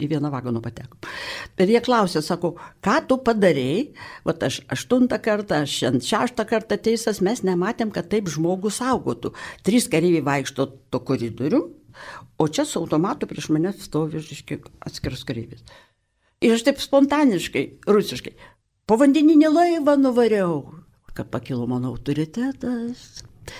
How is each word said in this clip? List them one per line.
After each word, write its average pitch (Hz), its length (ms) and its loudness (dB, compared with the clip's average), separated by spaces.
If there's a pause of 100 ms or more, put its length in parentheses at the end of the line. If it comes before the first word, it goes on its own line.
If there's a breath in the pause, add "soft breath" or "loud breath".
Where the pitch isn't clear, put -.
į 147 80 -2
vieną 147 240 -2
vagoną 123 320 -4
patekom. - 360 -14 (580 loud breath)
Ir 190 160 4
jie 233 80 4
klausė, 208 400 2
sako, 170 320 -4 (260 loud breath)
„Ką 214 160 2 (120)
tu 262 100 2
padarei?“ 190 720 2 (340 loud breath)
Vat - 220 -2
aš 127 220 -4
aštuntą 247 520 0
kartą, 202 460 0
aš - 140 -6
šiandien 127 260 0
šeštą 226 400 -2
kartą 214 320 -2
teistas, 226 420 0
mes 202 220 0
nematėm, 190 500 0
kad 175 160 -6
taip 185 220 -2
žmogų 180 400 -2
saugotų. 202 640 -4 (280 loud breath)
Trys 226 260 2
kareiviai 165 340 2
vaikšto 135 480 -2 (200)
to 123 100 -2
koridorium, 123 720 -2 (680 loud breath)
o 156 100 2
čia 277 160 -2
su - 140 -6
automatu 170 480 0
prieš - 240 -8
mane 165 220 2
stovi, 156 500 -6
reiškia, 147 380 -12 (200)
atskiras - 440 -10
kareivis. 117 400 -10 (800 soft breath)
Ir 226 100 6
aš 226 100 2
taip 277 160 2
spontaniškai, 277 1080 2
rusiškai, 202 480 0 (520 loud breath)
„Povandeninį 294 640 6
laivą 320 460 4
nuvariau“, 214 880 2 (300)
kad - 160 -10
pakilo 123 360 -6
mano 123 220 -2
autoritetas. 233 1300 -6 (380 loud breath)